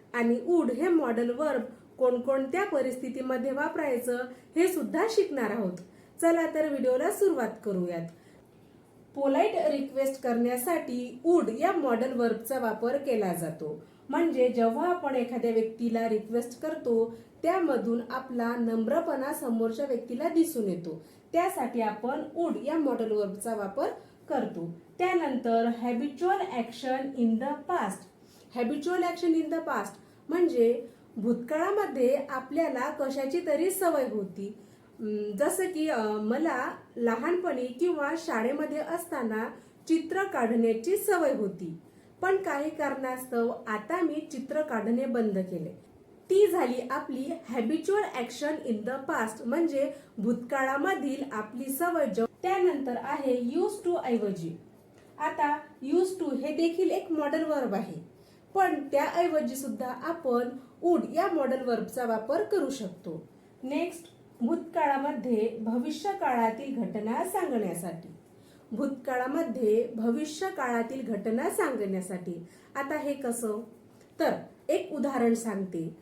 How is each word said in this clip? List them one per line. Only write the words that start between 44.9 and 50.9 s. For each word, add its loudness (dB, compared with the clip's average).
बंद 0
केले. -6
ती 8
झाली 0
आपली -4
habitual 2
action -4
in 0
the -4
past -2
म्हणजे 2
भूतकाळामधील 0